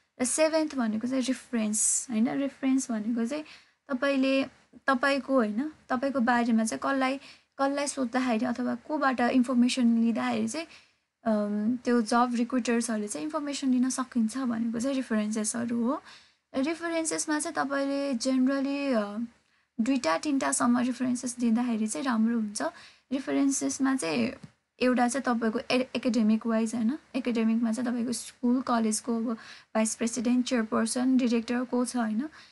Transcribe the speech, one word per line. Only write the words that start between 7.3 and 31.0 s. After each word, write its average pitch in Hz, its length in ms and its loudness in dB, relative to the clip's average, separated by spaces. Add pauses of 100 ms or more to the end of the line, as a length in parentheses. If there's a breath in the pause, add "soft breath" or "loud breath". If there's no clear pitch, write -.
कसलाई 277 280 0
सोद्धाखेरि 254 600 0
अथवा 247 280 -2
कोबाट 269 460 0
इन्फर्मेसन 240 800 4
लिँदाखेरि 226 500 0
चाहिँ, 320 180 -6 (580 loud breath)
अम, 214 600 0
त्यो 240 180 4
जब 240 320 2
रिक्रुटर्सहरूले 233 720 0
चाहिँ 302 160 -8
इन्फर्मेसन 285 460 -4
लिन 254 200 2
सकिन्छ 247 480 -2
भनेको 233 420 -2
चाहिँ 269 160 -2
रेफरेन्सेसहरू 226 880 -2
हो। 302 180 -2 (520 loud breath)
रेफरेन्सेसमा 320 840 -2
चाहिँ 330 140 -6
तपाईँले 277 600 -2
जेनरली, 269 800 0
अ, 214 100 2 (760)
दुईटा 277 380 2
तिनटासम्म 277 600 2
रेफरेन्सेस 247 600 -2
दिँदाखेरि 226 500 2
चाहिँ 285 180 -4
राम्रो 233 300 2
हुन्छ। 208 260 -4 (500 loud breath)
रेफरेन्सेसमा 269 840 0
चाहिँ 165 360 0 (480)
एउटा 247 280 4
चाहिँ 262 160 -2
तपाईँको 233 340 0 (120)
ए-, 254 260 2
एकाडेमिक 220 500 2
वाइज, 226 280 0
होइन, 240 240 0 (180)
एकाडेमिकमा 226 560 0
चाहिँ 240 180 -2
तपाईँको 240 220 -2
स्कुल, 247 480 -2
कलेजको 226 560 0
अब 226 160 -2 (420 loud breath)
भाइस 220 200 0
प्रेसिडेन्ट, 240 520 0
चेयरपर्सन, 247 680 0